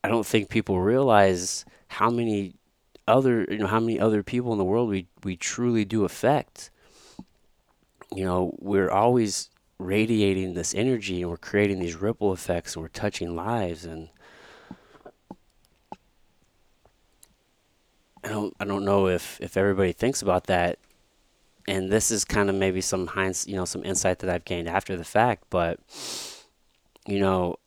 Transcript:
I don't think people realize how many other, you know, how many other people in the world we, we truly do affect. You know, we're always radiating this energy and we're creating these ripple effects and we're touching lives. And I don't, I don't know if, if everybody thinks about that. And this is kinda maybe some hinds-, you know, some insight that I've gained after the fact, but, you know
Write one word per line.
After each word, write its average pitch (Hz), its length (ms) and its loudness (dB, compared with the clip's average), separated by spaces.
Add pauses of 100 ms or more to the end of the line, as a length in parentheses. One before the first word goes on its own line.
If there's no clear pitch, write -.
I 92 60 -2
don't 110 180 0
think 110 220 0
people 101 320 0
realize 101 840 4 (240)
how 110 220 0
many 107 440 -2 (520)
other, 117 440 4
you 104 80 -4
know, 104 80 0
how 110 140 2
many 113 200 -2
other 107 220 2
people 123 300 -2
in 104 60 0
the 98 60 0
world 113 240 0
we, 95 180 -2 (180)
we 92 120 -6
truly 120 480 0
do 104 200 0
affect. - 680 -2 (1400)
You 95 100 -6
know, 90 340 0
we're 98 320 2
always 113 600 2 (280)
radiating 98 760 2
this 85 200 -4
energy 101 460 0
and 87 100 -4
we're 85 60 -6
creating 101 440 0
these 85 160 -4
ripple 101 360 0
effects - 420 -4
and 80 80 -8
we're 80 60 -10
touching 87 480 -6
lives. 90 480 -4
And 82 240 -12 (4000)
I 104 40 -10
don't, 104 300 -6
I 101 60 -6
don't 101 200 -2
know 98 240 4
if, - 320 -2
if - 160 -6
everybody 95 360 2
thinks 131 300 -2
about 92 220 2
that. 87 340 0 (880)
And 95 220 -2
this 107 200 2
is 107 140 0
kinda 101 280 2
maybe 95 280 0
some 92 280 -2
hinds-, 95 380 -4
you 98 100 -6
know, 92 80 -2
some 90 200 -8
insight 92 360 0
that 90 100 -4
I've 87 140 -4
gained 87 240 -6
after 92 280 -4
the 82 80 -8
fact, 113 460 0
but, 85 280 0 (1300)
you 101 140 -2
know 92 360 2 (100)